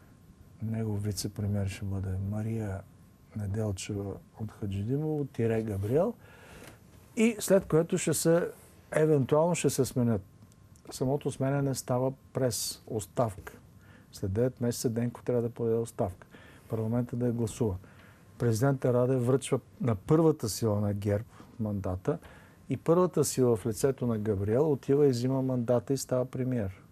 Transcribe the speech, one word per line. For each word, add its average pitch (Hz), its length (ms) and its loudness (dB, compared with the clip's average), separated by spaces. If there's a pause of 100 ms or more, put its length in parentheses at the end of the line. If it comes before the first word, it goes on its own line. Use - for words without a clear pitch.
(600)
Негов 110 420 -4
вице-премиер 101 640 -4
ще 95 180 -8
бъде 95 240 -4 (200)
Мария 107 520 -4 (540)
Неделчева 101 760 -4 (280)
от 107 100 -8
Хаджидимово, 135 760 -4
тире 113 380 0
Габриел. 113 500 0 (1000)
И 226 240 4
след 190 260 4
което 170 320 2
ще 160 160 0
се, 165 340 4 (440)
евентуално 156 640 4
ще - 140 0
се 131 160 2
сменят. 117 360 2 (720)
Самото 139 400 -2
сменяне 135 440 -2
става 127 380 -2 (200)
през - 540 -2
оставка. - 640 -4 (580)
След 95 220 -4
девет 123 280 0
месеца 120 280 -2
Денков 117 340 -4
трябва 123 180 0
да 117 80 -2
подаде 117 260 0
оставка. 113 520 -4 (420)
Парламентът 117 500 -2
да 123 60 0
я 120 60 2
гласува. 113 440 -2 (640)
Президента 127 560 2
Радев 123 340 2
връчва 127 320 2 (220)
на 120 140 2
първата 151 540 2
сила 104 320 0
на 104 120 0
герб 101 320 0 (340)
мандата 104 580 -4 (520)
и 131 80 -2
първата 165 460 2
сила 123 320 4
в 107 100 -6
лицето 127 420 0
на 113 100 0
Габриел 107 540 2
отива 139 360 2
и - 20 6
взима 131 320 0
мандата 127 520 0
и 135 40 0
става 127 280 -2
премиер. 123 560 -4 (100)